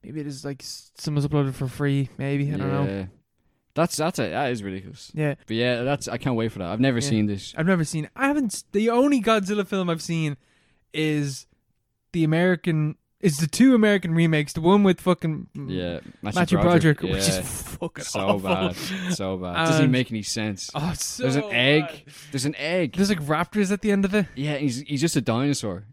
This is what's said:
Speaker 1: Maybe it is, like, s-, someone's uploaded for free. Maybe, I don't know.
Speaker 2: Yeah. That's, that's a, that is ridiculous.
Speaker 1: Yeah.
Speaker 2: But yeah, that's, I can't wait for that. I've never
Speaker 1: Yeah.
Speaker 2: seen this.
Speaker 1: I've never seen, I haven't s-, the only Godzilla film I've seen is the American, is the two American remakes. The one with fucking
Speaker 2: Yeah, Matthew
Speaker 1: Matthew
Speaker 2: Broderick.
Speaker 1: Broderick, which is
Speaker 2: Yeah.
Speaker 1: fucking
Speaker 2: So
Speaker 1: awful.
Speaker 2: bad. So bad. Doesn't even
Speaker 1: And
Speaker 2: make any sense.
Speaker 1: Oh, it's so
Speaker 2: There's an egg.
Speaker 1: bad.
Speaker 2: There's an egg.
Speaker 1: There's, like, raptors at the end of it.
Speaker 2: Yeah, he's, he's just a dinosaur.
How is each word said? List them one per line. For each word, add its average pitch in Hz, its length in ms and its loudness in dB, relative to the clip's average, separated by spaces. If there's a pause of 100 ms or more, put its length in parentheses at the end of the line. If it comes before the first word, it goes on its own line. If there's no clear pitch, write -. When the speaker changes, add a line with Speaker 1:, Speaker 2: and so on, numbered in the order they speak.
Speaker 1:
Maybe 147 160 -12
it 143 80 -10
is, 139 160 -14
like, 139 180 -10
s-, - 320 -16
someone's 147 320 0
uploaded 143 280 2
for 135 120 -4
free. 139 500 0
Maybe, 143 360 -2
I 143 40 -2
don't 135 140 -2
know. 139 140 0
Speaker 2:
Yeah. 98 220 -4 (680)
That's, 165 220 0
that's 156 240 -2
a, 107 100 0
that 123 220 -2
is 110 100 -6
ridiculous. 95 540 -10
Speaker 1:
Yeah. 147 180 -2 (140)
Speaker 2:
But 110 80 -2
yeah, 120 260 0
that's, 135 240 -2
I 127 120 -6
can't 131 180 -2
wait 113 160 0
for 98 80 -12
that. 87 80 -4
I've 104 100 -4
never 127 200 4
Speaker 1:
Yeah. 139 100 -2
Speaker 2:
seen 107 180 2
this. 101 320 -6
Speaker 1:
I've 160 80 0
never 180 160 2
seen, 151 320 -4
I 269 140 0
haven't 285 260 0
s-, - 160 -12
the 220 180 2
only 254 320 4
Godzilla 208 460 0
film 185 240 -2
I've 165 100 -2
seen 160 360 -2 (560)
is 151 560 -2 (640)
the 160 100 0
American, 160 720 2 (260)
is 151 180 2
the 160 80 0
two 254 280 6
American 202 400 4
remakes. 160 380 4
The 160 80 -6
one 190 240 6
with 185 160 4
fucking 160 540 -2
Speaker 2:
Yeah, 90 460 -4 (220)
Matthew 160 180 -2
Speaker 1:
Matthew 175 180 2
Speaker 2:
Broderick. 160 420 4
Speaker 1:
Broderick, - 20 -4 (140)
which 95 120 0
is 95 80 2
Speaker 2:
Yeah. 92 60 -2
Speaker 1:
fucking - 640 -10
Speaker 2:
So - 160 -6
Speaker 1:
awful. 196 200 2
Speaker 2:
bad. 185 360 -2 (380)
So 95 240 -4
bad. 90 160 -6
Doesn't 165 220 2
even - 80 4
Speaker 1:
And 127 80 4
Speaker 2:
make 127 200 0
any 110 100 -4
sense. 107 520 -6
Speaker 1:
Oh, 165 180 -4
it's - 140 -6
so - 160 -8
Speaker 2:
There's 135 140 0
an 143 80 0
egg. 127 420 2
Speaker 1:
bad. - 160 -14 (300)
Speaker 2:
There's 131 120 -4
an 147 120 -2
egg. 160 400 -4
Speaker 1:
There's, 196 120 2
like, 190 140 0
raptors 175 500 -2
at 202 80 -4
the 214 100 0
end 196 140 2
of 196 100 -2
it. 208 200 2
Speaker 2:
Yeah, 143 240 -4
he's, 135 240 -2
he's 143 180 -4
just 165 160 2
a 131 60 2
dinosaur. 113 720 -2